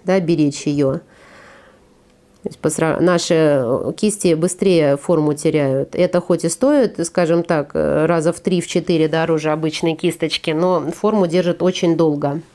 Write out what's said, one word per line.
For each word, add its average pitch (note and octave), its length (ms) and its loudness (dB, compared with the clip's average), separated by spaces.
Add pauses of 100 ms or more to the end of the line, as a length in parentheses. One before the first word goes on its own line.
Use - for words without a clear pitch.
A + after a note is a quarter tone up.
да, F#3 160 0
беречь D3+ 460 0
её. C#3+ 340 0 (1400)
То - 60 -10
есть - 100 -14
по - 120 -2
сра-, D#3+ 300 -4
наши, F3 340 0
э, C#3 600 0
кисти G3 380 0
быстрее D#3+ 600 2
форму D3+ 380 0
теряют. C#3+ 600 0
Это F3 260 0
хоть F3 240 -2
и E3+ 40 0
стоит, C4 580 0
скажем E3+ 380 0
так, D#3 300 -2
э, D3+ 320 0
раза E3 260 2
в - 80 -10
три, F3+ 200 0
в E3+ 60 -8
четыре D#3+ 420 0
дороже D#3+ 420 0
обычной D#3 440 -2
кисточки, E3 560 -4
но E3+ 400 0
форму G#3 360 0
держит E3+ 360 0
очень E3+ 340 2
долго. D3 440 0 (140)